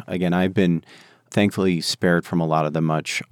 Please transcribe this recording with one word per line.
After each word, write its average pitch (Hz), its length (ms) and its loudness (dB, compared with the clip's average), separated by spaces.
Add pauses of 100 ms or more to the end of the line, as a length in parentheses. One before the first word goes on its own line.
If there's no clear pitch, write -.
Again, 90 280 -2
I've 92 180 2
been 87 320 2 (460)
thankfully 95 500 0
spared 87 440 0
from 90 160 -2
a 82 60 0
lot 78 180 2
of 76 100 -4
the 80 60 0
much, 78 400 -2 (120)